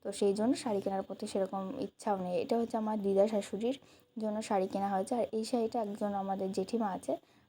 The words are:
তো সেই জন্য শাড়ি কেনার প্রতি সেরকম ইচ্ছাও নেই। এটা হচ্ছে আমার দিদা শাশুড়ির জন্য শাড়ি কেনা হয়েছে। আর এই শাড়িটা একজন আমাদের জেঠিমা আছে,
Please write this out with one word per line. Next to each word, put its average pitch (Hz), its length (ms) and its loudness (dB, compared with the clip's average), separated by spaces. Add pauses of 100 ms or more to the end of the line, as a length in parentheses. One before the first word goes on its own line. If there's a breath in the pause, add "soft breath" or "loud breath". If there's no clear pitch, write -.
তো 202 80 -6
সেই 202 220 4
জন্য 220 220 2
শাড়ি 202 260 0
কেনার 196 220 0
প্রতি 202 240 -8
সেরকম 190 520 -2
ইচ্ছাও 202 380 -2
নেই। 180 240 0
এটা 233 160 2
হচ্ছে 233 200 0
আমার 214 260 -2
দিদা 196 240 6
শাশুড়ির 220 520 0 (400 loud breath)
জন্য 214 220 -4
শাড়ি 196 260 2
কেনা 196 220 0
হয়েছে। 196 260 0
আর 226 160 2
এই 220 140 -2
শাড়িটা 233 360 0
একজন 202 320 -2
আমাদের 190 380 -2
জেঠিমা 202 400 0
আছে, 185 260 -4 (320 soft breath)